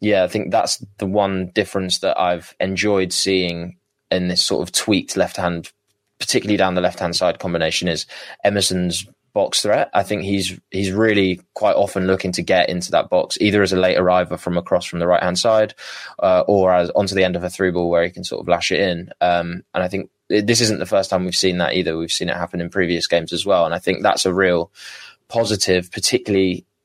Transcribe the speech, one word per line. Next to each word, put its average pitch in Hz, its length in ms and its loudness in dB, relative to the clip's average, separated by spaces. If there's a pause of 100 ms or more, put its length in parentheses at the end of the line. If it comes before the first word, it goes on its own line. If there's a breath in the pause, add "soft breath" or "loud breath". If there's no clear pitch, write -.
yeah, 104 220 4
I - 60 2
think 107 220 -4
that's - 340 -2 (140)
the 104 80 -2
one 95 420 0
difference 95 520 -2
that 95 180 0
I've 87 420 -2
enjoyed 95 520 0
seeing 87 640 -2 (340)
in 90 180 2
this 90 140 0
sort - 200 0
of 92 100 -8
tweaked - 440 0
left 92 200 0
hand, 87 360 -4 (460)
particularly 107 380 0
down 92 180 2
the 90 60 0
left 90 200 -2
hand 85 160 -2
side 87 220 0
combination, 85 500 -2
is 80 180 -4 (380 loud breath)
Emerson's 92 600 0 (280)
box - 280 0
threat. 110 320 0
I 101 80 4
think 98 200 -4
he's, 95 360 -2 (120)
he's 98 220 -2
really 101 480 2 (140)
quite 104 220 2
often 98 300 0
looking 92 260 0
to 90 100 -4
get 90 260 2
into 87 240 -6
that 80 180 0
box, - 300 0
either 104 220 4
as 95 100 2
a 92 40 2
late 90 220 4
arriver 90 380 2
from 87 200 -4
across 87 280 0
from - 140 -8
the 85 80 0
right 87 160 4
hand 90 160 0
side, 110 360 2 (460 loud breath)
uh, 92 260 4
or 92 260 4
as 87 180 2
onto 98 240 0
the 95 100 4
end 90 120 2
of 87 80 -4
a 90 60 -6
through 92 220 0
ball 87 180 -2
where 85 140 2
he 87 60 -4
can 87 140 -12
sort - 160 -8
of - 80 -8
lash 87 240 0
it 80 80 0
in. 87 300 -2 (100)
Um, 87 420 0 (120)
and 92 80 0
I 90 60 -2
think 92 220 -8 (180)
this 107 320 2
isn't 107 180 2
the 87 80 -6
first 98 240 0
time 92 140 0
we've 90 100 -4
seen 90 240 0
that 85 160 0
either. 82 220 0
We've 82 160 -4
seen 90 160 -4
it 76 80 -4
happen 87 240 -6
in 87 80 -6
previous 87 380 0
games 82 260 -2
as 85 140 -4
well. 92 180 4
And 82 100 0
I 87 40 -4
think 92 240 -2
that's - 240 0
a 90 80 2
real 87 360 2 (580 loud breath)
positive, 98 640 -2
particularly 98 760 -2 (200)